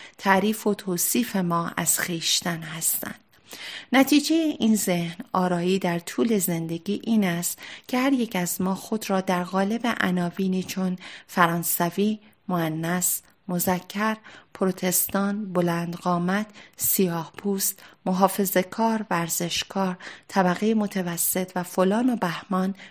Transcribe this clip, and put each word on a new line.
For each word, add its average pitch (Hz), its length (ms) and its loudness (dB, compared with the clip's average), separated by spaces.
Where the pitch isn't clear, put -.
تعریف 202 500 2
و 202 60 2
توصیف 196 640 -2
ما 170 420 0
از 170 220 0
خویشتن 165 640 -2
هستند. - 580 -4
نتیجهٔ 294 640 4
این 220 160 4
ذهن 170 580 -2
آرایی 180 460 2
در 170 200 0
طول 226 380 0
زندگی 165 640 -2
این 220 200 4
است 170 360 -2
که 254 120 -2
هر 269 140 2
یک 233 220 0
از 175 260 -2
ما 185 140 0
خود - 340 -6
را 190 120 2
در 180 220 0
قالب 196 580 0
عناوینی 185 600 0
چون 185 340 -2
فرانسوی، 175 920 2
مؤنث، 170 720 0
مذکر، 190 720 0
پروتستان، 196 1000 0
بلندقامت، 175 920 0
سیاه‌پوست، 190 1040 -2
محافظه‌کار، 190 1040 2
ورزشکار، 175 880 -2
طبقهٔ 196 460 2
متوسط 185 800 -2
و 196 80 -2
فلان 208 460 2
و 240 60 2
بهمان 185 600 -2